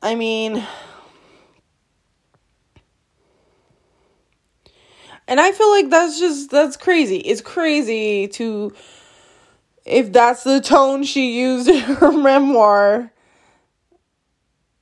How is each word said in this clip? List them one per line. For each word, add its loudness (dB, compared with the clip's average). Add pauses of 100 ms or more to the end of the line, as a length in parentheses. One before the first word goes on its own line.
I -4
mean, -6 (4000)
and 0
I 4
feel 2
like 2
that's 0
just, -4
that's 0
crazy. -2
It's -6
crazy -4
to, -8 (1120)
if 0
that's 2
the 0
tone 2
she -4
used -2
<laughs> 6
in 4
her 2
memoir, 2 (1700)